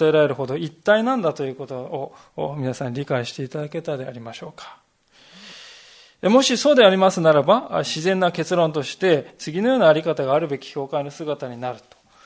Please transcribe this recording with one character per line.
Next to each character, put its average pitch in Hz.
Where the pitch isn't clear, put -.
え 156
ら 156
れ 147
る 135
ほ 139
ど 131
一 160
体 214
な 262
ん 240
だ 156
と 143
い 135
う 123
こ 135
と 131
を、 139
を 151
皆 131
さ 127
ん 120
理 139
解 123
し -
て 143
い 127
た 151
だ 147
け 160
た 156
で 131
あ 135
り 120
ま 117
し -
ょ 143
う 151
か。 -
も 247
し 254
そ 294
う -
で 254
あ 196
り 190
ま 190
す 180
な 160
ら 151
ば、 190
自 156
然 185
な 180
結 175
論 160
と 147
し -
て、 165
次 160
の 233
よ 262
う 254
な 185
あ 156
り 156
方 156
が 135
あ 151
る 165
べ 139
き -
教 139
会 143
の 143
姿 147
に 120
な 127
る 113
と -